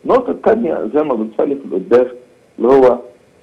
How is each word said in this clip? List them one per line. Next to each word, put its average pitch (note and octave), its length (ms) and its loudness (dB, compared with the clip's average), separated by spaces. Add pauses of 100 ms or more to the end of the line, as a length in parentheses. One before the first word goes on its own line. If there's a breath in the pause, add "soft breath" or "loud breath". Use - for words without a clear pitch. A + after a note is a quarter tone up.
النقطة B3 260 0
التانية F3+ 640 -2
زي D3+ 80 2
ما D3 120 -2
بنصلي A2 400 -4
في C#3 100 -10
القداس G#2 420 0 (520)
اللي A#2 100 0
هو B2+ 300 4 (440)